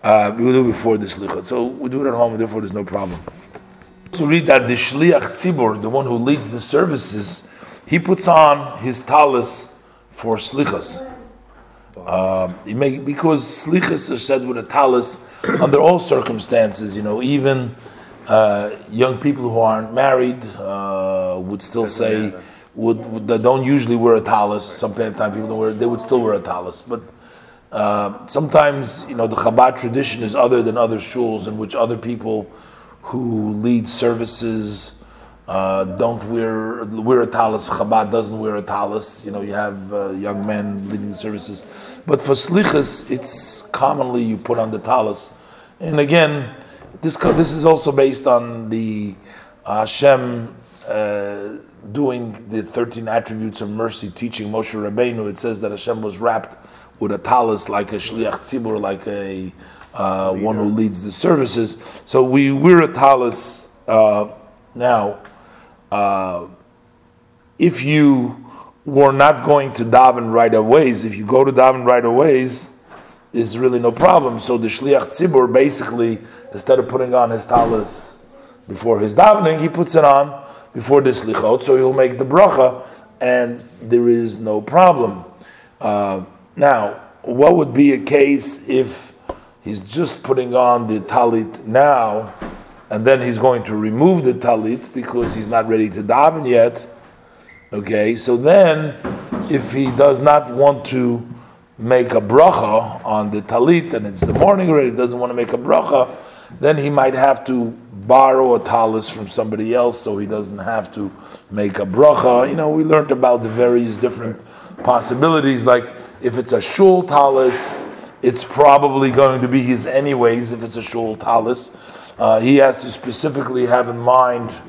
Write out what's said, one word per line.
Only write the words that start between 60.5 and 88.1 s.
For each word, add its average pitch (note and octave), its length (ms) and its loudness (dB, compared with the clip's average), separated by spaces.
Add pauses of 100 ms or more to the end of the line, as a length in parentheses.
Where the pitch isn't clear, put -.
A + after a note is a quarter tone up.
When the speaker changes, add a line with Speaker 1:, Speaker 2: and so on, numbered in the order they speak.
Speaker 1:
who G#2 80 -2
leads G#2 400 -2
the G2+ 80 -10
services. A#2+ 960 -2
So C3 180 2
we C3+ 260 2
wear E3 300 6
a D#3 100 2
talis, B2+ 800 2 (180)
uh, G#2+ 420 4 (460)
now. A#2 440 0 (720)
Uh, F#2+ 580 -4 (1080)
if D#3 280 0
you C#3 600 2 (400)
were C#3 280 4
not C#3 320 4
going C#3 280 2
to A#2 120 -4
daven A#2+ 480 4
right A#2 220 4
away, A#2 340 6
if G#2+ 260 -4
you G#2 100 -10
go C3 200 4
to C3+ 80 2
daven C3 320 4
right B2 200 4
away, C3 360 4
is - 1160 -8
really B2 200 2
no A#2+ 140 2
problem. B2 480 2
So B2 180 -2
the A2+ 80 -2
shliach C3 400 0
tzibur, C3+ 460 2
basically, A#2+ 680 0 (340)
instead B2+ 280 2
of A#2 80 -4
putting B2+ 260 -2
on A#2+ 160 2
his A2+ 160 -6
talis A#2 720 -2 (480)
before G#2+ 320 -2
his G#2 160 -2
davening, F3+ 460 4
he E3 80 -2
puts E3 260 -4
it D#3 100 6
on C#3 400 4 (300)
before B2 260 4
the C3 100 2
slichot, A2 520 0
so C3 140 4
he'll C3 160 2
make B2+ 260 2
the C3+ 60 -2
bracha, C3 600 4 (360)
and B2 400 0 (200)
there A#2+ 280 2
is A#2 320 0
no G#2+ 200 -2
problem. A#2+ 640 2 (560)
Uh, G2+ 440 -4 (320)
now, B2+ 440 0 (220)
what C#3 340 4
would C#3+ 160 0
be C#3+ 200 6
a B2+ 60 0
case C#3+ 720 0